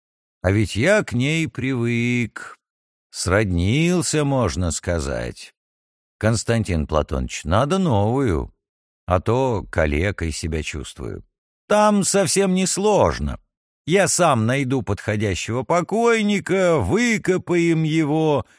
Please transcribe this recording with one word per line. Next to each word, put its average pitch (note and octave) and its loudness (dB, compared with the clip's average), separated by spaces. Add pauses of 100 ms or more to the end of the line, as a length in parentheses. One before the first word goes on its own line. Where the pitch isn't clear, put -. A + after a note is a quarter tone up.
(440)
А F#2 4
ведь G2+ 2
я F#3 2
к - -8
ней D3 0
привык. A#2+ -2 (500)
Сроднился, A2+ 0
можно A2 0
сказать. C2+ -6 (640)
Константин G#2 0
Платоныч, D2 -2
надо C3+ 0
новую, A2+ 0 (540)
а F2+ 2
то A#2+ -2
калекой E2 -2
себя D#2+ -6
чувствую». B1 -12 (480)
Там G#3 4
совсем F#3+ 2
не F#3 2
сложно. A#2+ 0 (460)
Я F3 2
сам C#3 2
найду C3 0
подходящего G#2+ -4
покойника, F#3+ 0
выкопаем E3+ 2
его, D#3 0 (120)